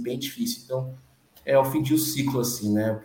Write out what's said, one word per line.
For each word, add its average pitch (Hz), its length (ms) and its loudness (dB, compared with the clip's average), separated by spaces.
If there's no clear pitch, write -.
bem 123 180 -4
difícil. - 460 -6
Então, 131 300 -4
é 139 120 4
o 135 80 6
fim 139 160 0
de 135 120 2
um 156 40 6
ciclo, 135 440 0
assim, 104 320 0
né? 107 320 0